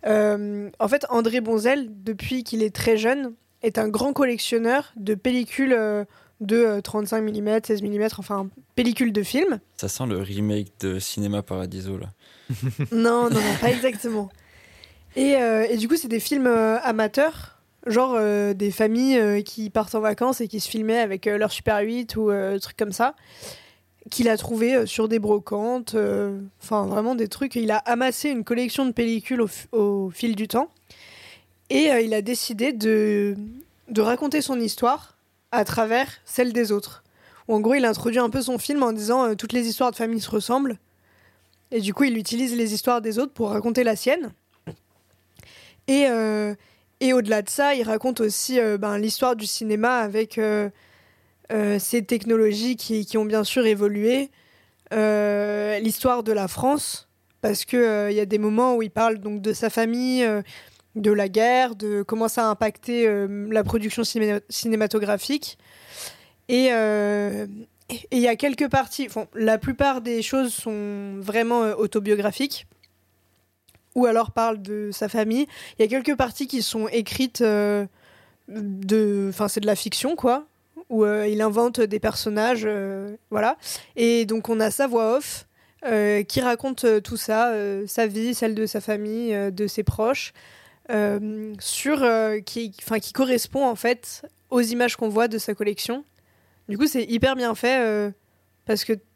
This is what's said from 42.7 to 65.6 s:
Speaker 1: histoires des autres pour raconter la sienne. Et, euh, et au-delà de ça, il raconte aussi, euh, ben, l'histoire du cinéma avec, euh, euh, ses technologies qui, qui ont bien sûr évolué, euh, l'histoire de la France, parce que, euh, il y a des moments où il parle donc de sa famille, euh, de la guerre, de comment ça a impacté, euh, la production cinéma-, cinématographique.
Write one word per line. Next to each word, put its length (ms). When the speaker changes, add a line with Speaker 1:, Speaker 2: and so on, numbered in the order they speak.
Speaker 1:
histoires 280
des 180
autres 140
pour 180
raconter 320
la 120
sienne. 360
Et, 200
euh, 480
et 100
au-delà 300
de 80
ça, 260
il 80
raconte 380
aussi, 360
euh, 200
ben, 200
l'histoire 380
du 100
cinéma 520
avec, 400
euh, 320
euh, 260
ses 280
technologies 720
qui, 280
qui 120
ont 80
bien 180
sûr 220
évolué, 680
euh, 840
l'histoire 440
de 80
la 160
France, 600
parce 240
que, 100
euh, 360
il 40
y 60
a 40
des 120
moments 380
où 60
il 80
parle 280
donc 240
de 100
sa 180
famille, 540
euh, 180
de 160
la 160
guerre, 480
de 260
comment 280
ça 180
a 20
impacté, 560
euh, 220
la 140
production 400
cinéma-, 420
cinématographique. 1080